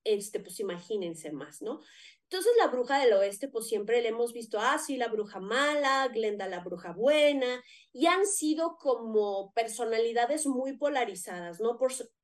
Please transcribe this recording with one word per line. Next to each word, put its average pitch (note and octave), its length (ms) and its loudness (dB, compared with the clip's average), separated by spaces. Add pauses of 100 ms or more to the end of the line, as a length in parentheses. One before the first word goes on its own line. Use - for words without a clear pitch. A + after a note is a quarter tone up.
este, G3+ 380 -2
pues, - 180 -14
imagínense F3 720 -6
más, C#3 320 -12
¿no? C4+ 180 -8 (480)
Entonces, G4 300 2
la F#4 80 6
bruja B3+ 320 0
del B3+ 140 6
oeste, G3+ 340 2
pues, A3+ 220 -6
siempre A3 340 0
le A#3 60 0
hemos A#3 240 -2
visto, A#3 280 -6
ah, C4+ 240 2
sí, C#4 120 -4
la A#3+ 100 -2
bruja G#3+ 320 -6
mala, C4+ 720 2
Glenda G#3 400 -2
la F3+ 100 -6
bruja F3 360 -10
buena, C4 680 4 (300)
y C4 140 2
han F#4+ 200 4
sido D#4+ 500 0
como G#3+ 760 0
personalidades A#3 920 0
muy C4+ 320 -2
polarizadas, G3 840 -4
¿no? A#3 180 0
Por B3+ 140 0
s-, - 160 -10 (160)